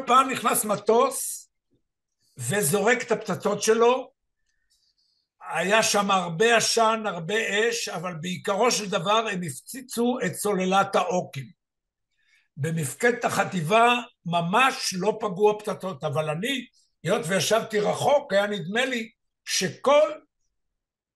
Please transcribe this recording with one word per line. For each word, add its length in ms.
פעם 220
נכנס 360
מטוס 840
וזורק 640
את 100
הפצצות 500
שלו. 500
היה 340
שם 280
הרבה 460
עשן, 480
הרבה 300
אש, 200
אבל 320
בעיקרו 500
של 180
דבר 420
הם 120
הפציצו 800
את 80
סוללת 640
העוקים. 600
במפקדת 680
החטיבה 680
ממש 720
לא 240
פגעו 300
הפצצות, 520
אבל 260
אני, 380
היות 240
וישבתי 520
רחוק, 540
היה 140
נדמה 380
לי 260
שכל 680